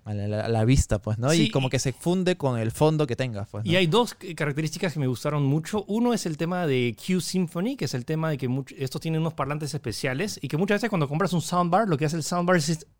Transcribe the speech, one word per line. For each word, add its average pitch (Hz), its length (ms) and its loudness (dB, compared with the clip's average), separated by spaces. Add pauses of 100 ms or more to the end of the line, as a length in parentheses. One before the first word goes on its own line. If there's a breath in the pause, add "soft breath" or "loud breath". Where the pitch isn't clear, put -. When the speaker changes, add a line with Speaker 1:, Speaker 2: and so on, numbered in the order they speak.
Speaker 1:
a 107 80 -6
la, 104 320 -2
a 113 40 -2
la 113 160 2
vista, 117 360 4
pues, 107 160 -2
¿no? 123 140 2
Speaker 2:
Sí, 165 140 4
Speaker 1:
Y 214 40 2
como 135 160 0
Speaker 2:
y 123 60 -4
Speaker 1:
que 131 80 0
se 127 140 -2
funde 180 440 0
con 127 220 0
el 110 100 -2
fondo 151 380 2
que 117 80 -4
tengas, 113 340 -6
pues, 107 160 -8
Speaker 2:
y 107 60 2
Speaker 1:
¿no? 175 80 6
Speaker 2:
hay 190 80 6
dos 214 340 2
c-, 175 140 -10
características 151 580 -2
que 156 60 -4
me 135 80 2
gustaron 143 360 0
mucho. 160 440 0
Uno 233 260 2
es 196 140 -2
el 156 100 -4
tema 175 300 -2
de 123 280 2
Q 180 260 -2
Symphony, 185 540 -2
que - 100 -4
es 131 100 -4
el 123 100 -6
tema 160 240 -2
de 147 80 0
que 127 120 -4
much-, 127 280 -4
estos 139 240 -6
tienen 160 200 -2
unos 165 120 -2
parlantes 147 400 -4
especiales 139 680 -4
y - 80 -6
que 147 100 -2
muchas 202 180 2
veces 208 160 0
cuando 151 180 0
compras 160 240 0
un 170 80 2
soundbar, 180 480 2
lo 156 80 2
que 143 80 0
hace 156 120 0
el 156 60 -4
soundbar 180 340 2
es... 156 280 0 (140)